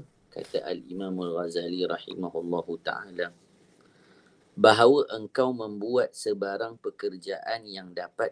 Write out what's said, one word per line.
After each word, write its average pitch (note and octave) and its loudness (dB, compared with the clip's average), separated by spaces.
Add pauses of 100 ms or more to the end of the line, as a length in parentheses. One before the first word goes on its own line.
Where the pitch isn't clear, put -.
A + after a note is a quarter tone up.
(320)
kata - -6
Al-Imam F2+ -6
Al-Ghazali F2 -2
rahimahullahu E2+ -4
ta'ala, F2 -6 (1200)
bahawa A2 8
engkau A2+ 0
membuat A2+ -2
sebarang G#2 -4
pekerjaan G2 -6
yang F#2+ -12
dapat F2+ -4